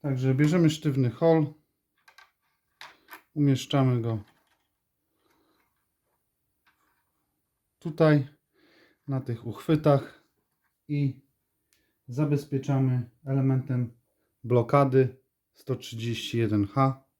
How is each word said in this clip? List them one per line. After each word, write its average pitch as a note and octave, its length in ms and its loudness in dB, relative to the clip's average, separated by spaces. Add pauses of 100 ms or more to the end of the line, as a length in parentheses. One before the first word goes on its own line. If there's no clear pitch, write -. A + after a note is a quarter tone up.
Także C3 340 0
bierzemy D#3 360 4
sztywny C3+ 400 -2
hol. D#3+ 440 2 (1800)
Umieszczamy C3+ 680 0
go A2+ 180 -4 (3750)
tutaj, D3+ 460 2 (800)
na C3+ 120 -4
tych A#2+ 260 -10
uchwytach D3 800 0 (640)
i C#3+ 320 -2 (880)
zabezpieczamy C3+ 1000 -2 (140)
elementem C3 680 -2 (520)
blokady B2+ 720 2 (380)
sto - 220 -10
trzydzieści A2+ 600 -8
jeden G#2 280 0
H. C3+ 380 -2 (160)